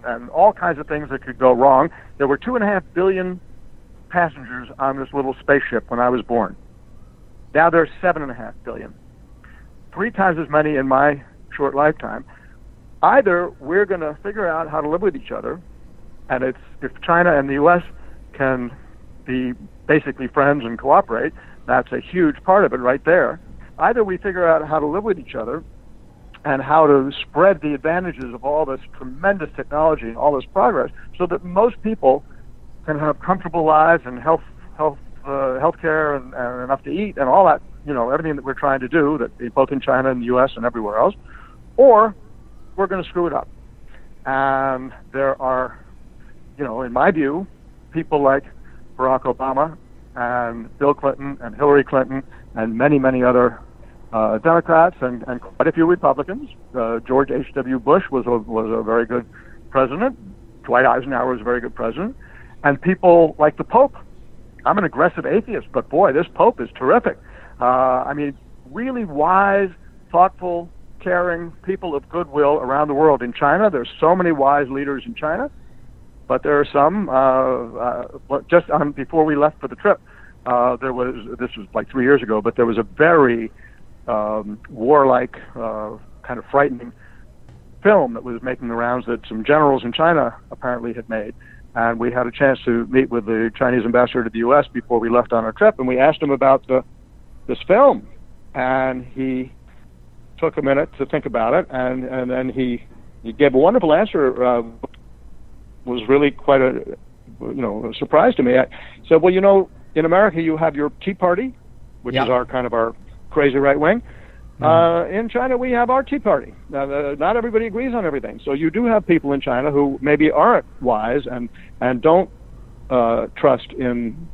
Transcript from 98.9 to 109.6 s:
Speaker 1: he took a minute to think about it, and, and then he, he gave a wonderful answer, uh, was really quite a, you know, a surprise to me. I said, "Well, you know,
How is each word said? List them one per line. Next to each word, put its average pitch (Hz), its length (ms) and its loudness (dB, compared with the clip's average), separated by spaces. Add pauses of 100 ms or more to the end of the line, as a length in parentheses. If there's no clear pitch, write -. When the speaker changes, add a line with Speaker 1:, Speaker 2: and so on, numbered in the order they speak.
Speaker 1:
he 127 480 -6 (840)
took 160 180 -2
a 156 60 -4
minute 135 260 0 (100)
to 135 80 -4
think 151 200 -4
about 120 280 0
it, 180 160 0
and, 127 340 -4
and 127 260 -6
then 127 180 -4
he, 120 340 -4 (400)
he 113 100 -10
gave 139 220 2
a 131 40 4
wonderful 175 340 4
answer, 147 520 2
uh, 120 180 2 (1200)
was 123 240 -4
really 143 220 4
quite 135 300 2
a, 127 360 -2 (440)
you 120 140 -10
know, 113 340 -6
a 110 60 -10
surprise 160 400 4
to - 80 0
me. 123 160 4
I 127 80 2 (420)
said, 160 140 6
"Well, 185 100 4
you 185 80 2
know, 196 300 4 (240)